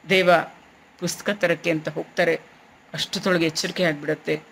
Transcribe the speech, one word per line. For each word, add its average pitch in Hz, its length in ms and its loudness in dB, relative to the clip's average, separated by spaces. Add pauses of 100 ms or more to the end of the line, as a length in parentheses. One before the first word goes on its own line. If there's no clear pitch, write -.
ದೇವ 185 200 4 (680)
ಪುಸ್ತಕ - 300 -4
ತರಕ್ಕೆ 170 420 0
ಅಂತ 156 180 -2
ಹೋಗ್ತಾರೆ. 165 500 -2 (540)
ಅಷ್ಟೊತ್ತೊಳಗೆ 175 520 0
ಎಚ್ಚರಿಕೆ 175 380 -2
ಆಗ್ಬಿಡತ್ತೆ. 156 580 -2 (100)